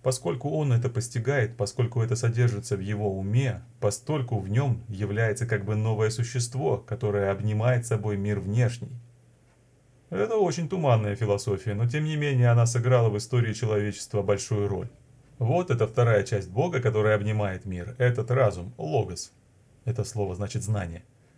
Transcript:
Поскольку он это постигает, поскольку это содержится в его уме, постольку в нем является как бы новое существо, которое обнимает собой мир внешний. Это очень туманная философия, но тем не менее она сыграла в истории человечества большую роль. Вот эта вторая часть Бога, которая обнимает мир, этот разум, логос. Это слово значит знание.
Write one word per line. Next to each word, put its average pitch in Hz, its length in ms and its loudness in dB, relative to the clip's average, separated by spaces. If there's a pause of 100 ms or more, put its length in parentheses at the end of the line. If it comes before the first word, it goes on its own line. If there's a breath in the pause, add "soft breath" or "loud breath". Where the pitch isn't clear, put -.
Поскольку 143 480 -2
он 151 200 0
это 120 160 2
постигает, 120 720 -2
поскольку 117 460 -2
это 117 120 0
содержится 113 640 0
в - 20 -2
его 101 380 -2
уме, 104 460 0 (160)
постольку 120 600 -2
в 95 100 -6
нем 113 380 0
является 107 600 -2
как 101 180 -2
бы 107 100 0
новое 110 360 2
существо, 120 640 -2
которое 101 540 0
обнимает 107 560 0
собой 104 280 0
мир 101 240 0
внешний. 104 520 0 (1200)
Это 214 240 0
очень 170 340 0
туманная 117 460 2
философия, 101 580 -2
но 117 160 0
тем 151 140 -2
не 156 120 -2
менее 135 340 2
она 117 180 6
сыграла 120 420 4
в 104 80 0
истории 113 360 0
человечества 104 680 -2
большую 101 460 0
роль. 95 220 -4 (500)
Вот 160 320 2
эта 120 160 2
вторая 113 360 4
часть 92 280 -4
Бога, 147 280 0
которая 107 360 2
обнимает 101 500 -2
мир, 90 320 -8
этот 120 320 2
разум, 101 480 0
логос. 107 560 -4 (520)
Это 110 180 -2
слово 98 320 -4
значит 98 260 -6
знание. 92 420 -4 (340 soft breath)